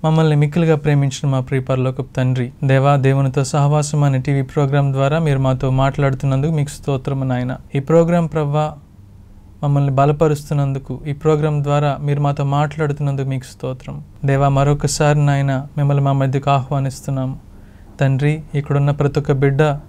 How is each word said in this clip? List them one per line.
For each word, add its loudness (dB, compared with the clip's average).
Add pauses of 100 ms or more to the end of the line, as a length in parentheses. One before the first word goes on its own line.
మమ్మల్ని 4
మిక్కిలిగా 2
ప్రేమించిన 0
మా 0
ప్రియ -2
పరలోకపు -4
తండ్రి, -2 (120)
దేవా, 4
దేవునితో 2
సహవాసం 0
అనే 2
టీవీ 0
ప్రోగ్రాం 0
ద్వారా 0
మీరు 0
మాతో 0
మాట్లాడుతున్నందుకు 0
మీకు -2
స్తోత్రము -4
నాయన. -4 (180)
ఈ 0
ప్రోగ్రాం, 2
ప్రవ్వా, -2 (880)
మమ్మల్ని 0
బలపరుస్తున్నందుకు, 0
ఈ -6
ప్రోగ్రాం 0
ద్వారా 0
మీరు -2
మాతో 0
మాట్లాడుతున్నందుకు -2
మీకు -6
స్తోత్రం. -12 (200)
దేవా, 2
మరొకసారి 2
నాయన 0 (100)
మిమ్మల్ని 2
మా 2
మధ్యకు 0
ఆహ్వానిస్తున్నాము. -2 (600)
తండ్రి, 2 (120)
ఇక్కడున్న 0
ప్రతి 0
ఒక్క 0
బిడ్డ 2 (120)